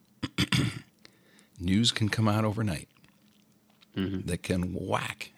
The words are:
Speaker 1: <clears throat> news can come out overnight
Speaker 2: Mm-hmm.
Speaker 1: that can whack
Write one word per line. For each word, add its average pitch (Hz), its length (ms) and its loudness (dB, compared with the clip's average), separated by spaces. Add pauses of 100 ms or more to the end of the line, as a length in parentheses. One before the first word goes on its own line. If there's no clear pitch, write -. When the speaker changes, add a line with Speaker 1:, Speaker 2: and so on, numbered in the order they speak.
(380)
Speaker 1:
<clears throat> - 1200 -4
news 95 320 4
can 104 180 2
come 110 180 2
out 107 180 2
overnight 104 420 -2 (1080)
Speaker 2:
Mm-hmm. 95 320 -2
Speaker 1:
that 87 160 -4
can 90 320 0
whack - 640 -4